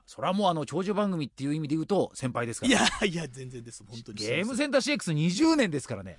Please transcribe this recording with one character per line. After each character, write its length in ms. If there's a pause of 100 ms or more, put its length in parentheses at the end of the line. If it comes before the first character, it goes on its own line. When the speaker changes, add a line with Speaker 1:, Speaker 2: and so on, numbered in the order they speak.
Speaker 1:
そ 160
れ 60
は 40
も 140
う 40
あ 40
の、 120
長 180
寿 100
番 160
組 160
っ 20
て 140
い 60
う 60
意 40
味 80
で 80
言 80
う 40
と 280
先 160
輩 160
で 80
す 60
か 80
ら。 40
Speaker 2:
い 40
や 300
い 60
や、 140
全 240
然 140
で 80
す。 120
ほ 120
ん 60
と 100
に 80
幸 60
せ。 100
Speaker 1:
ゲ 60
ー 40
ム 100
セ 100
ン 40
タ 80
ー 40
シ 80
ー 20
エ 20
ッ 40
ク 60
ス 80
二 200
十 240
年 120
で 120
す 80
か 80
ら 80
ね。 140